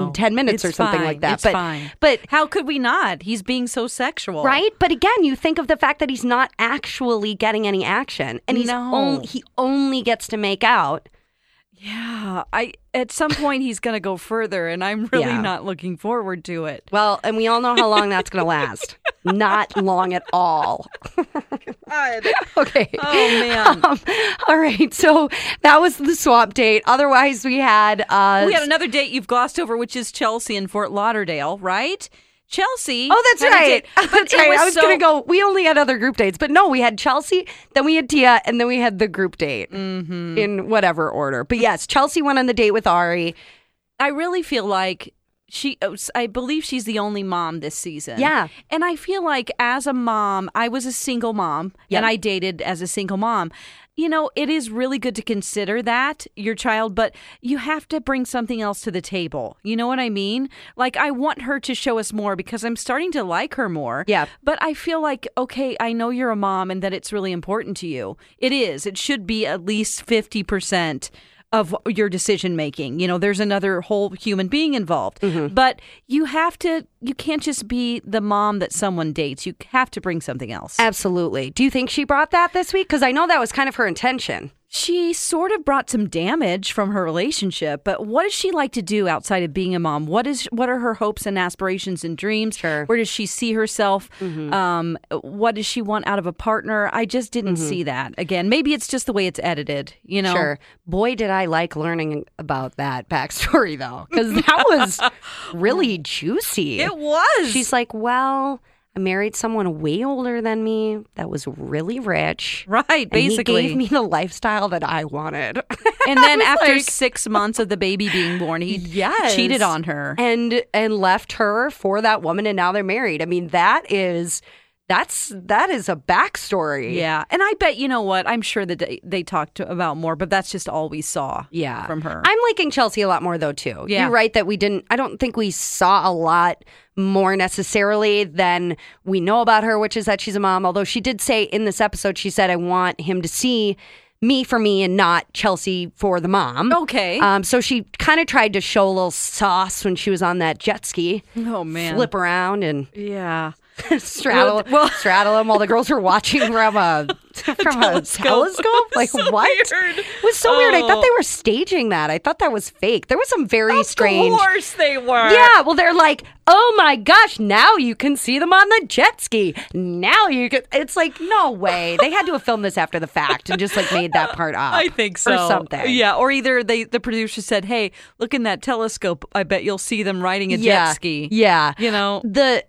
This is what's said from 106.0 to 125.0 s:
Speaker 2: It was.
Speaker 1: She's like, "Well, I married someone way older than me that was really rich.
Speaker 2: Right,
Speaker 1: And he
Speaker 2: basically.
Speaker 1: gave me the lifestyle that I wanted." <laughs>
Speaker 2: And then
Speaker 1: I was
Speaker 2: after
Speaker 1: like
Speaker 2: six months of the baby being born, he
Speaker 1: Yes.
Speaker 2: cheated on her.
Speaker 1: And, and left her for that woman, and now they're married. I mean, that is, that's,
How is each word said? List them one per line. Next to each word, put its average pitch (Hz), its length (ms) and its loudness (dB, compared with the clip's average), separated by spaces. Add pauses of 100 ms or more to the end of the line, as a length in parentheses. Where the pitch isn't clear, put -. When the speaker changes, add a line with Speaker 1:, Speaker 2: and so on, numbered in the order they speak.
Speaker 2:
It 359 160 -4
was. 320 540 2
Speaker 1:
She's 247 240 -2
like, 240 180 -2
"Well, 262 680 -2 (320)
I 196 60 -6
married 190 340 -2
someone 202 460 -4
way 160 240 -2
older 247 380 -4
than 220 220 -2
me 220 340 -2 (160)
that - 160 -8
was - 160 -6
really 151 520 -6
rich. 165 680 -4
Speaker 2:
Right, 226 220 2
Speaker 1:
And 311 80 0
he 180 300 0
Speaker 2:
basically. 226 400 0
Speaker 1:
gave 311 80 -4
me 262 100 0
the 262 160 0
lifestyle 196 680 -2
that 165 140 -4
I 156 200 -4
wanted." 151 640 -6
<laughs> - 40 -16 (380)
Speaker 2:
And 539 100 4
then 453 240 6
Speaker 1:
I 349 120 4
was 320 80 2
Speaker 2:
after 285 120 6
Speaker 1:
like 277 80 2
Speaker 2:
six - 460 -4
months 214 320 -2
of 214 80 0
the 202 80 -2
baby 196 340 -2
being 175 280 0
born, 165 220 -4
he 185 160 -4
Speaker 1:
Yes. 202 600 -2
Speaker 2:
cheated 233 260 2
on 165 220 0
her. 147 340 -6
Speaker 1:
And, 233 440 0 (120)
and 214 240 2
left 190 360 0
her 226 360 0
for 202 320 -2
that 220 200 2
woman, 175 240 -2
and 202 100 -2
now 180 160 2
they're 202 100 0
married. 190 400 -2
I - 20 -2
mean, 175 240 -4
that 190 400 4
is, 175 540 -2 (460)
that's, - 480 -2